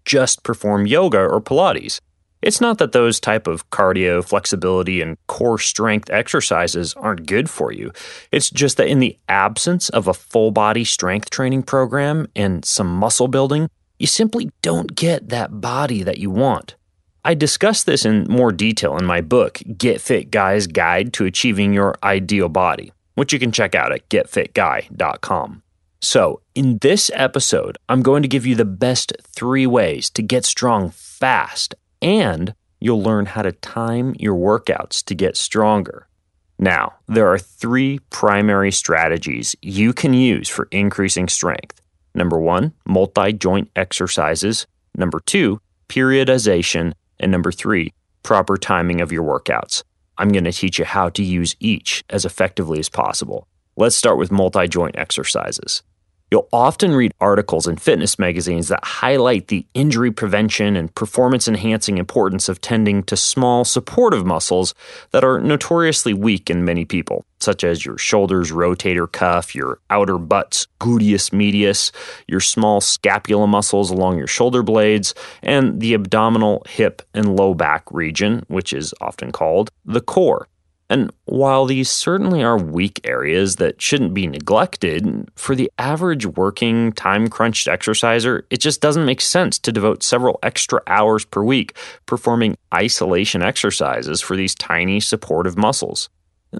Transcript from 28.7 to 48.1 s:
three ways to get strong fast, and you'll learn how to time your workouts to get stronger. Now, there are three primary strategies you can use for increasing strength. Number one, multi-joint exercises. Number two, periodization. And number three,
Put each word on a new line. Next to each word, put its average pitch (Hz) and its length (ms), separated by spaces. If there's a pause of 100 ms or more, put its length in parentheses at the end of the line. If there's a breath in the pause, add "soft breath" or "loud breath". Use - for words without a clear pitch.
three 131 400
ways 104 440
to - 120
get 120 220
strong 107 460
fast, - 840 (260)
and 110 520 (280)
you'll 110 200
learn 104 240
how 107 160
to 95 120
time 117 680
your 101 160
workouts - 720
to 98 100
get 92 220
stronger. 107 720 (500)
Now, 87 360 (120)
there 110 220
are 95 100
three 131 600 (100)
primary 101 640
strategies 80 880
you 101 320
can 135 200
use 127 360
for - 200
increasing 95 600
strength. - 500 (340)
Number 87 240
one, 87 360 (120)
multi-joint 95 920
exercises. 92 880 (300)
Number 80 240
two, 113 400 (260)
periodization. 123 1040 (300)
And 95 100
number 90 220
three, 90 400 (280)